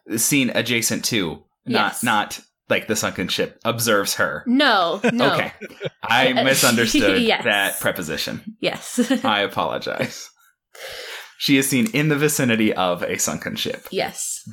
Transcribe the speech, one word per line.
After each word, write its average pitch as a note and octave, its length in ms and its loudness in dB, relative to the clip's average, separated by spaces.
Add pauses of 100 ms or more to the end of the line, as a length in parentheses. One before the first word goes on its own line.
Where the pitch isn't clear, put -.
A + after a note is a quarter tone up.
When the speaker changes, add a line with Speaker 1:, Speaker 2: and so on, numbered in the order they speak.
(180)
Speaker 1:
scene C3 380 2
adjacent A#2 500 0
to, F2 380 -2 (220)
not, A2 280 0
Speaker 2:
Yes. - 100 -6
Speaker 1:
not, A2 360 0 (300)
like, F#2+ 180 0
the G#2+ 80 -2
sunken F#2+ 320 -2
ship - 380 -4
observes A2+ 480 2
her. D#2 340 -2
Speaker 2:
No, G#3 540 2 (100)
no. A#3 220 2
Speaker 1:
Okay. - 180 -2 (500)
I B2 320 4
Speaker 2:
<laughs> B2+ 100 2
Speaker 1:
misunderstood A#2+ 800 4
Speaker 2:
Yes. A3 220 2
Speaker 1:
that G2+ 380 0
preposition. - 800 -4
Speaker 2:
Yes. - 360 -6 (140)
<laughs> C4 140 0
Speaker 1:
I G3+ 160 2
apologize. - 880 -4 (1080)
She C#3 200 2
is C3+ 100 2
seen A#2+ 240 0
in D3 160 0
the D3+ 80 2
vicinity B2+ 580 2
of F2 300 0
a F#2 140 -4
sunken - 400 -4
ship. - 340 -6
Speaker 2:
Yes. - 500 -6 (100)